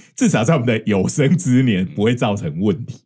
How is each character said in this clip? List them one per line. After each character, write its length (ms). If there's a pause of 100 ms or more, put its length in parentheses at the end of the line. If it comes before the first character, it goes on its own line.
(160)
至 120
少 160
在 100
我 40
们 80
的 200
有 220
生 280
之 260
年 220
不 200
会 100
造 220
成 240
问 240
题。 220